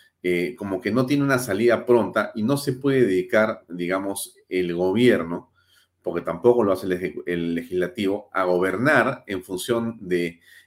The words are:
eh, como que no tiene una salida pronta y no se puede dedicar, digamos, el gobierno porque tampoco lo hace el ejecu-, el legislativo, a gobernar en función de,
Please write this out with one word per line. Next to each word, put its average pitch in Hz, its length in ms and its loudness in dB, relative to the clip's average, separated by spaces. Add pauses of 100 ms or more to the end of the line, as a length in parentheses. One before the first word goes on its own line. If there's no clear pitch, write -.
(220)
eh, 87 340 0
como 98 240 -6
que 104 120 -2
no 127 160 2
tiene 143 160 2
una 139 160 2
salida 110 440 2
pronta 107 520 2
y 107 80 -2
no 135 140 0
se 139 160 -4
puede 131 340 2
dedicar, 107 600 0
digamos, 95 680 -6 (120)
el 90 260 -2
gobierno 92 760 2 (520)
porque 85 200 -4
tampoco 113 420 2
lo 101 80 2
hace 92 160 -2
el 92 60 0
ejecu-, 90 320 -6
el 85 300 -2
legislativo, 90 800 -4
a 95 120 0
gobernar 107 800 0
en 92 160 -8
función 113 580 -4
de, 87 380 -2 (280)